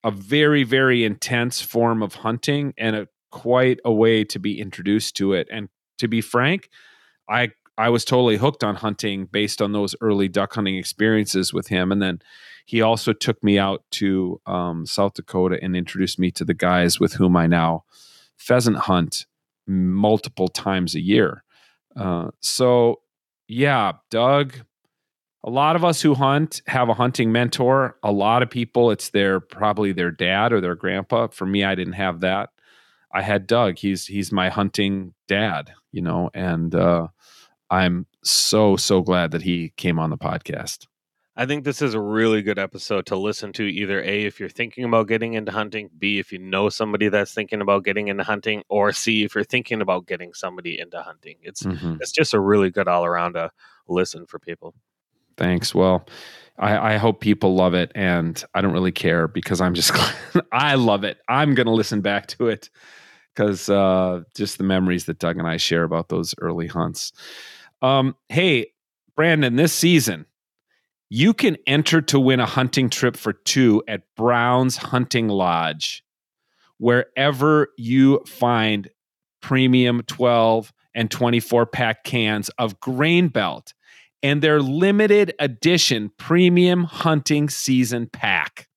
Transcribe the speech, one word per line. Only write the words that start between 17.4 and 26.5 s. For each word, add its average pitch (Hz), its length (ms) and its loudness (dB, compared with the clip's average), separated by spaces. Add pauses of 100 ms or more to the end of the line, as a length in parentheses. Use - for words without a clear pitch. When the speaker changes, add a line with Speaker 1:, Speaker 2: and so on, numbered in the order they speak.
Speaker 1:
now 82 380 2 (520)
pheasant 120 420 2
hunt - 500 0 (400)
multiple 95 800 0
times 92 480 -4
a 80 40 -4
year. 95 440 0 (520)
Uh, 85 440 -6
so, 123 640 2 (460)
yeah, 117 460 0 (160)
Doug, 131 460 2 (880)
a 117 60 -8
lot 143 260 2
of 170 80 2
us 170 180 0
who 151 120 4
hunt 139 540 0